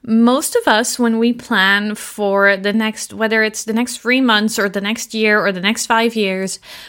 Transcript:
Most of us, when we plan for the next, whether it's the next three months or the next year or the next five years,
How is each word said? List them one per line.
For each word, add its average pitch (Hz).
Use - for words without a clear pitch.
Most 233
of 466
us, 226
when 226
we 233
plan 202
for 196
the 202
next, 220
whether 220
it's 214
the 220
next 240
three 247
months 214
or 208
the 196
next 220
year 214
or 196
the 180
next 220
five 226
years, 190